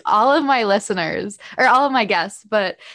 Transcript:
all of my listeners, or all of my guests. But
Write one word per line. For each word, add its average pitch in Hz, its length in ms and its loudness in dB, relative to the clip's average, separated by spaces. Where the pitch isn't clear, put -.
all 220 260 2
of 302 120 2
my 269 200 0
listeners, 196 760 -4
or 254 80 4
all 262 180 4
of 277 60 -2
my 247 140 0
guests. 185 380 -4
But 202 340 -2